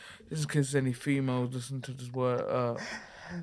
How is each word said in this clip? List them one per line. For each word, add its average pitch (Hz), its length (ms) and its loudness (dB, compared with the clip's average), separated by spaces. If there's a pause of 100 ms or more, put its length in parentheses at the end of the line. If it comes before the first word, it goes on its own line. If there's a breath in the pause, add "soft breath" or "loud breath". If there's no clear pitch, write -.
(300 loud breath)
Just 156 140 -2
in 147 60 -4
case 143 260 4
any 131 160 4
females 127 640 2
listen 131 300 -4
to 127 100 -8
this 127 180 -8
word, 127 300 2
uh, 120 340 2 (680 loud breath)